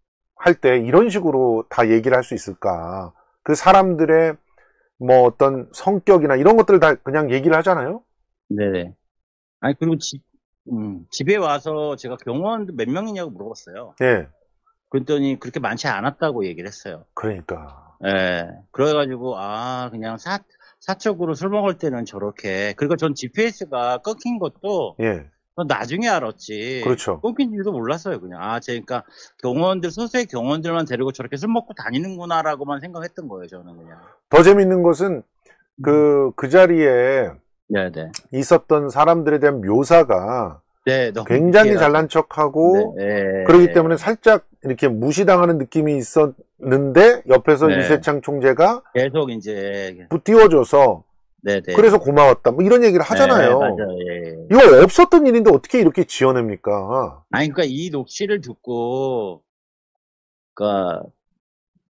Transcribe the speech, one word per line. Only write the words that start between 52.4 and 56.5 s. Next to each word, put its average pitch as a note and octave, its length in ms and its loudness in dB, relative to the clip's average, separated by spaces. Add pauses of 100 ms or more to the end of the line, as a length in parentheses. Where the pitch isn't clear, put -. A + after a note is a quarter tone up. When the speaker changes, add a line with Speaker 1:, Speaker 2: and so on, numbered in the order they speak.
Speaker 1:
뭐 C3+ 140 -2
이런 A#3+ 180 4
얘기를 F#3+ 200 4
Speaker 2:
네, D3 60 -6
Speaker 1:
하잖아요. G3 520 4
Speaker 2:
맞아요. G2+ 160 -2 (340)
예, F2 200 -10
예. E3 200 -16
Speaker 1:
이거 F#3+ 320 10
없었던 D#4 440 6
일인데 A3+ 240 4
어떻게 - 300 2
이렇게 F3 240 2
지어냅니까? G#2+ 1300 -2